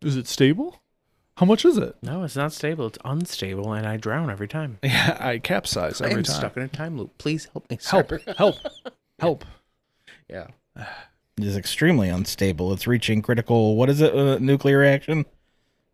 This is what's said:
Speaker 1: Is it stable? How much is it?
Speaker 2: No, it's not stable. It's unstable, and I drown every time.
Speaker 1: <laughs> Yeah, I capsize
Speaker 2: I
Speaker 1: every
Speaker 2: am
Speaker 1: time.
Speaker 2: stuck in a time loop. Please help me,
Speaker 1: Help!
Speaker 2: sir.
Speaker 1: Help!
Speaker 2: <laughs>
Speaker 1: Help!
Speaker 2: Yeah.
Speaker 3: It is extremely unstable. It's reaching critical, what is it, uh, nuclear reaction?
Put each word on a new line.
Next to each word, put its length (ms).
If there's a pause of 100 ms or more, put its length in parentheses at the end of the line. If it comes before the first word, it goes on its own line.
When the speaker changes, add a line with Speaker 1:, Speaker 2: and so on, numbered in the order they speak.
Speaker 1:
Is 140
it 100
stable? 560 (540)
How 100
much 200
is 120
it? 240
Speaker 2:
No, 220
it's 140
not 160
stable. 340
It's 180
unstable, 680
and 120
I 120
drown 320
every 180
time. 320
Speaker 1:
<laughs> 40
Yeah, 360
I 200
capsize 640
Speaker 2:
I 40
Speaker 1:
every 140
Speaker 2:
am 40
Speaker 1:
time. 140
Speaker 2:
stuck 200
in 60
a 60
time 280
loop. 200
Please 340
help 180
me, 160
Speaker 1:
Help! 240
Speaker 2:
sir. 120 (160)
Speaker 1:
Help! 180 (320)
Speaker 2:
<laughs> 320
Speaker 1:
Help! 260 (840)
Speaker 2:
Yeah. 180 (280)
Speaker 3:
It 680
is 100
extremely 540
unstable. 640
It's 140
reaching 340
critical, 560
what 120
is 120
it, 120
uh, 260
nuclear 400
reaction? 460 (680)